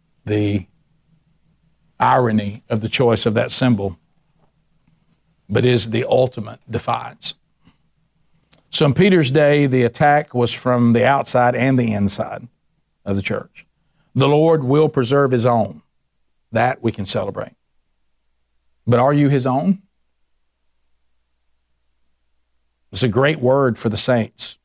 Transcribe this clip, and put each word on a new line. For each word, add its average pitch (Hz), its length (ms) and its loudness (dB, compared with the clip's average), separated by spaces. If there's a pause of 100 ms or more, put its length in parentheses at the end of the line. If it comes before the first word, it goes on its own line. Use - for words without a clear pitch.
(260)
the 104 400 -2 (1300)
irony 113 680 0
of 110 140 -4
the 110 80 -6
choice 117 360 0
of 110 100 -2
that 117 160 -2
symbol, 98 480 -2 (1500)
but 113 180 0
is 117 260 0
the 127 140 -2
ultimate 117 540 -2 (100)
defiance. 117 680 -8 (1300)
So - 160 0
in 139 80 2
Peter's 175 380 4
day, 147 340 4
the 127 180 2
attack 147 500 0
was 120 200 -2
from 120 400 2
the 117 120 2
outside 123 500 0
and 131 220 0
the 117 160 0
inside 101 540 -4 (580)
of 98 100 -4
the 98 60 -4
church. - 440 -10 (480)
The 135 140 0
Lord 151 360 2
will 143 260 2
preserve 135 420 0
his 120 140 0
own. 110 380 -2 (680)
That 120 300 -2
we 113 100 -2
can 101 140 -8
celebrate. 101 480 -6 (1300)
But 120 140 2
are 135 140 2
you 143 160 2
his 135 160 0
own? 156 360 -2 (3000)
It's - 120 -4
a 127 60 2
great 139 300 0
word 131 380 2
for - 120 -4
the 104 80 -4
saints, - 680 -4